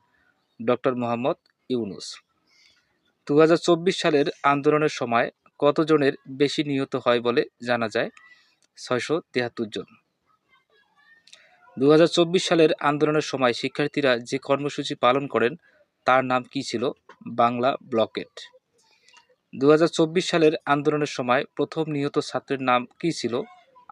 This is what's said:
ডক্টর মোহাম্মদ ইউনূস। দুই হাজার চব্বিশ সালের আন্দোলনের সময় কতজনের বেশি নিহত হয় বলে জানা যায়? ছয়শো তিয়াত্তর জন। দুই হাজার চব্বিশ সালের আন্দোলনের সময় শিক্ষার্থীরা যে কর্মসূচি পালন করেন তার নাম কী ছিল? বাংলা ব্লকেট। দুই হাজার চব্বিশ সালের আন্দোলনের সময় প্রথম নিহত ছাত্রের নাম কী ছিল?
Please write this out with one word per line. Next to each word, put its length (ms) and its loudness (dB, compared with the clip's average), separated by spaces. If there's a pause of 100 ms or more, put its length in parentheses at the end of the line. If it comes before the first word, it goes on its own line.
(640)
ডক্টর 300 -2
মোহাম্মদ 400 -4 (340)
ইউনূস। 380 -6 (1200)
দুই 140 4
হাজার 160 6
চব্বিশ 440 0
সালের 240 2 (180)
আন্দোলনের 460 2
সময় 420 -2 (280)
কতজনের 540 2 (140)
বেশি 360 -2
নিহত 320 -4
হয় 240 0
বলে 260 0 (200)
জানা 240 -2
যায়? 200 -4 (680)
ছয়শো 440 -4 (120)
তিয়াত্তর 320 -4
জন। 220 -12 (1900)
দুই 120 6
হাজার 160 8
চব্বিশ 360 2
সালের 300 4
আন্দোলনের 480 0
সময় 320 0
শিক্ষার্থীরা 680 -2
যে 180 -6
কর্মসূচি 580 -4
পালন 320 2
করেন 260 0 (520)
তার 200 4
নাম 180 -2
কী 180 -8
ছিল? 220 -6 (440)
বাংলা 560 0
ব্লকেট। 500 -4 (1200)
দুই 160 4
হাজার 160 6
চব্বিশ 420 -2
সালের 240 2 (120)
আন্দোলনের 400 -2
সময় 380 -2 (120)
প্রথম 320 -4
নিহত 320 -4
ছাত্রের 420 -6
নাম 240 0 (140)
কী 120 -2
ছিল? 300 -4 (500)